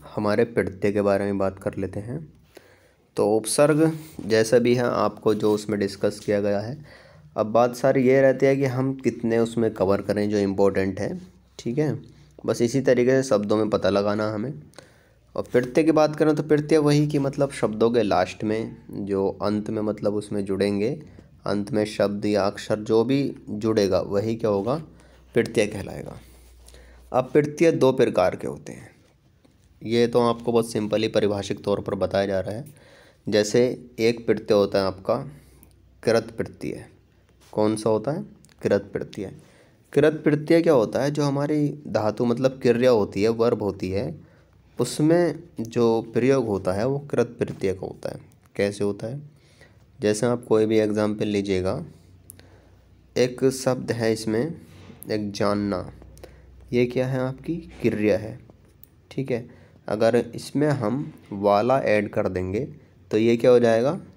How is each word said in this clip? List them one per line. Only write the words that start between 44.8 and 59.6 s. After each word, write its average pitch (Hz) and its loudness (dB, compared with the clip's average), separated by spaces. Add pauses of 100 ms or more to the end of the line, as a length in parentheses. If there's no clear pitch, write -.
उसमें 160 2 (180)
जो 113 2
प्रयोग 123 2
होता 95 -2
है 104 -2
वो 139 -2
कृत 123 -2
प्रत्यय 95 -4
का - -10
होता - -10
है। - -10 (360)
कैसे 101 -2
होता 101 -4
है? 143 -10 (800)
जैसे 107 2
आप 120 0
कोई 110 4
भी 110 2
एग्जांपल 107 0
लीजिएगा, 101 -2 (1300)
एक 131 2
शब्द 127 -4
है 113 0
इसमें, 110 -4 (500)
एक 107 -4
जानना, 101 -2 (800)
ये 123 2
क्या 127 -2
है? 131 -4
आपकी 135 -6
क्रिया 107 0
है, 110 -10 (720)
ठीक 135 -8
है। 117 -6 (380)